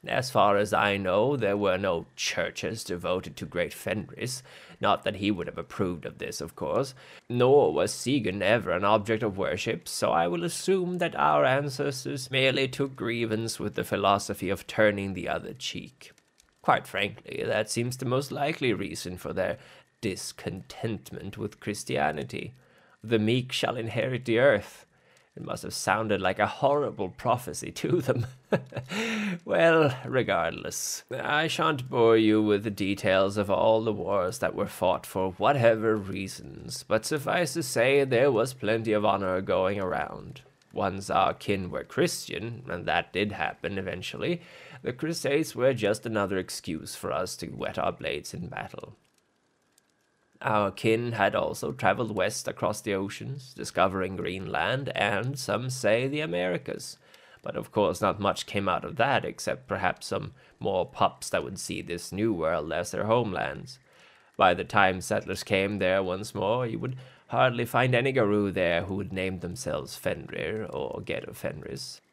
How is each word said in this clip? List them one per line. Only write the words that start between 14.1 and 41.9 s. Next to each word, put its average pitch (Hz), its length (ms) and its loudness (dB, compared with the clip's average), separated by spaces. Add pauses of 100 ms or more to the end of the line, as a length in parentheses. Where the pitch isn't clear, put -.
of 95 180 -2
turning 101 460 2
the 90 160 -6
other 76 240 -4
cheek. - 580 -12 (500)
Quite - 240 4
frankly, - 600 -4
that 113 260 0
seems 120 240 -2
the - 100 -6
most 131 240 0
likely 139 440 0
reason 90 440 -6
for 73 140 -8
their 92 260 -2 (440)
discontentment - 1400 -8
with 104 240 -8
Christianity. - 920 -4 (480)
"The 110 180 2
meek 123 340 2
shall - 240 -2
inherit 123 480 -4
the 117 140 4
earth." 120 460 4 (500)
It - 80 -14
must - 200 -6
have - 100 -8
sounded 104 480 0
like 92 160 0
a 104 80 4
horrible 131 640 0
prophecy - 640 -4
to - 300 0
them. 123 260 0 (240)
<laughs> - 140 0 (800)
Well, 160 600 4
regardless, 98 1040 -2
I 147 360 0
shan't 156 420 0
bore 113 260 8
you 110 260 6
with 104 220 4
the 113 60 -2
details 98 680 2
of 101 140 0
all 110 340 4
the 113 80 0
wars 98 480 -2
that - 160 -2
were 98 120 -2
fought 90 380 0
for 95 260 -2
whatever 113 640 4
reasons, 95 920 -8
but 107 180 2
suffice 165 480 0
to 165 100 -2
say 135 400 4
there 131 280 4
was 117 220 2
plenty 113 400 0
of 104 100 2
honor 98 380 2
going 95 380 2
around. 85 600 -6 (300)
Once 98 380 -4
our 87 240 4
kin 95 380 -4
were - 120 -6
Christian, - 840 -4